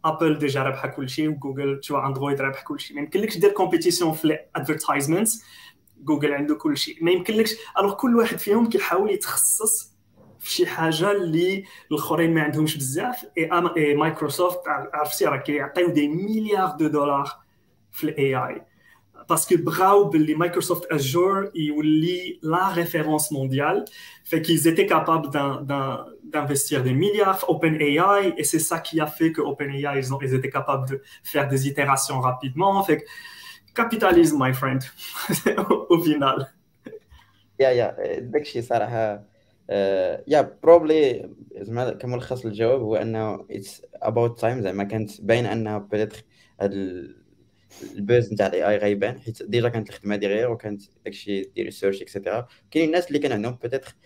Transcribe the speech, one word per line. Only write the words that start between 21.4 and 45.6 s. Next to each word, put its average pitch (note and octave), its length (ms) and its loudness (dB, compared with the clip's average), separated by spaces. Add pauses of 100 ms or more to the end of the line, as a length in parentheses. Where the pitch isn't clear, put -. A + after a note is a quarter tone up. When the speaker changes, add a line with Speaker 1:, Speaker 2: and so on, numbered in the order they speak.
Speaker 1:
يولي D#3 880 0
la F3 260 0
référence D#3 640 0
mondiale. C#3 520 0 (400)
Fait D#3 180 -2
qu'ils D#3+ 260 2
étaient F#3 180 4
capables D#3+ 440 0
d'in-, C#3 320 -2
d'in-, C3+ 440 -4 (180)
d'investir C#3 580 -2
des B2+ 100 0
milliards, F#3+ 560 2
Open E3 320 2
A F3 420 4
I, F3+ 140 2
et D#3 80 -4
c'est D#3+ 140 0
ça D#3+ 200 -2
qui D#3+ 220 -2
a D3+ 60 0
fait D#3+ 260 0
que D#3+ 80 -4
Open C#3+ 300 -2
A C#3 260 -4
I, - 20 0
ils C3 160 -2
ont, C3 80 -6
ils C3 120 0
étaient C3 160 0
capables C3 380 -2
de - 140 -6 (200)
faire C#3 260 -2
des C3+ 200 0
itérations C#3 520 0
rapidement. D3 600 0
Fait D3+ 160 2
que - 60 -10 (680)
capitalisme, G#3+ 680 4
my C3 120 4
friend, C3 300 -2 (460)
<laughs> - 680 2
au E3 60 6
final. C#3+ 380 2 (1200)
Speaker 2:
Yeah, C3 160 6
yeah. A#2 240 0
Euh, - 220 -4
داك A#2+ 220 -2
الشيء A#2+ 200 -6
صراحة، A2 600 -2 (480)
euh, F#2+ 460 0 (100)
yeah, D3 180 4 (180)
probably، D#3 640 6 (340)
زعما A#2 300 -4
كملخص B2 560 -6
للجواب A2+ 340 0
هو G#2+ 160 -2
أنه A2 540 -4
it's - 300 -14 (220)
about A#2 380 0
time، A#2+ 200 0
زعما G2 240 -2
كانت G#2+ 360 -6
باين A#2 260 2
أنه G#2+ 320 -2